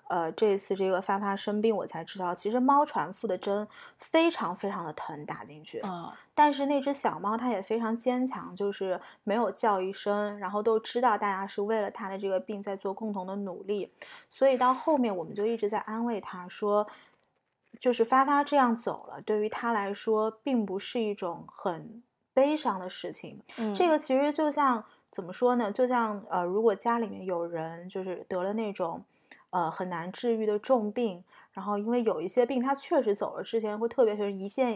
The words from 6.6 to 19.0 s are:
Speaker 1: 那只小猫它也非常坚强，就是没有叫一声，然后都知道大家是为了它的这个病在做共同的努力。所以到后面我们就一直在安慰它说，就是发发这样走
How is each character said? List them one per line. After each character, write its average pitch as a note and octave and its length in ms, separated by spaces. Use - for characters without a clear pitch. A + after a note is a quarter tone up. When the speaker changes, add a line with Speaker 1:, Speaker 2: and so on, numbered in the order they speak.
Speaker 1:
那 C#4+ 120
只 C#4 140
小 E3+ 260
猫 G3+ 160
它 B3 140
也 G3+ 120
非 A3 160
常 A3+ 200
坚 B3 280
强， F3+ 300
就 G3+ 160
是 F#3 300
没 G#3 100
有 A3 160
叫 G3+ 300
一 F#3+ 100
声， G#3 480
然 F#3+ 100
后 G#3 140
都 A3 160
知 A#3 220
道 A3+ 160
大 G#3 120
家 F#3+ 160
是 G3+ 160
为 G#3+ 200
了 G3+ 100
它 G3+ 160
的 G3 100
这 G3 120
个 F#3+ 100
病 G3 240
在 G3 140
做 G3 160
共 G#3+ 180
同 F#3+ 160
的 F#3+ 100
努 G3 260
力。 G3 280
所 - 180
以 C4+ 80
到 B3 180
后 D4 240
面 A#3 160
我 F3 120
们 E3 100
就 G3+ 100
一 A#3 120
直 G#3+ 100
在 G#3 120
安 A3+ 260
慰 A3+ 160
它 F3+ 260
说， G#3 400
就 B3 100
是 A#3 140
发 C4 180
发 C#4+ 220
这 D4 100
样 A#3+ 220
走 - 300